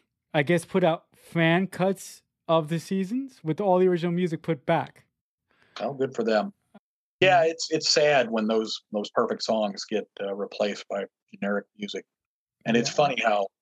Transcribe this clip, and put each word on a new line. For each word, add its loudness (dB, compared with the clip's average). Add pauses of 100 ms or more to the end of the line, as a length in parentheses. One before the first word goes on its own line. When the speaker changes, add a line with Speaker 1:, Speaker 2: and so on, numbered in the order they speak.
(340)
Speaker 1:
I 2
guess, 0
put 0
out 0 (100)
fan 0
cuts -4 (260)
of 2
the -2
seasons -6
with -4
all 2
the 4
original 0
music -2
put -4
back. -2 (760)
Speaker 2:
Oh, -4
good -4
for -2
them. 0 (680)
Yeah, 6
Speaker 1:
Mm-hmm. 4
Speaker 2:
it's, -8
it's 0
sad 4
when 0
those, 0 (120)
those -4
perfect 0
songs -2
get, -4 (120)
uh, -6
replaced -6
by -6 (280)
generic -4 (120)
music. -10 (640)
And 2
it's 2
Speaker 1:
Yeah. -10
Speaker 2:
funny 2
how, 2 (160)